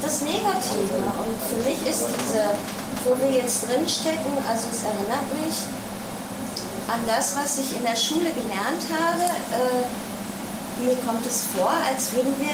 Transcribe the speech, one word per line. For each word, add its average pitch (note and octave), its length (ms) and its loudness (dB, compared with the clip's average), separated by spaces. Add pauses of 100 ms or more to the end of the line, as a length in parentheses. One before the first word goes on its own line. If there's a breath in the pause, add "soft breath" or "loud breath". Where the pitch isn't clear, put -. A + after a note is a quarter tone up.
das D#4 180 0
Negative. F#4 760 0
Und A3 380 -2 (100)
für A#3 160 0
mich C#4 240 2
ist D#4+ 160 2 (160)
diese, A3+ 240 2 (600)
wo B3+ 120 6
wir C4+ 220 4
jetzt B3 280 0
drinstecken, C#4+ 680 2 (120)
also A3+ 240 0
es - 120 -4
erinnert G#3+ 420 0 (140)
mich D#4+ 160 0 (1400)
an A#3 160 0
das, C4 280 2
was C#4 240 0
ich C4 180 -2
in B3 60 -2
der A#3 120 2
Schule D#4+ 400 2
gelernt G#3+ 560 -2
habe. E4+ 320 2 (320)
Äh, - 1300 -2
mir B3 120 4 (120)
kommt A3+ 180 0
es - 200 -2 (100)
vor, C4+ 160 4 (160)
als C4 240 0
würden B3+ 280 2
wir D4 140 0